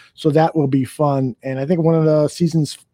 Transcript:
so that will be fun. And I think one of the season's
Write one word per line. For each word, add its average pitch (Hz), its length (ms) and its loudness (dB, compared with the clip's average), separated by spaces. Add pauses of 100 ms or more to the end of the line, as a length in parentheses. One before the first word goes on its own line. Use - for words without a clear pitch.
(160)
so 156 160 -2
that 160 240 2
will 147 120 0
be 131 160 0
fun. 135 600 -2
And 135 160 -6
I 139 80 -6
think 165 140 0
one 165 120 2
of 160 120 2
the 151 240 2
season's 160 500 -2 (140)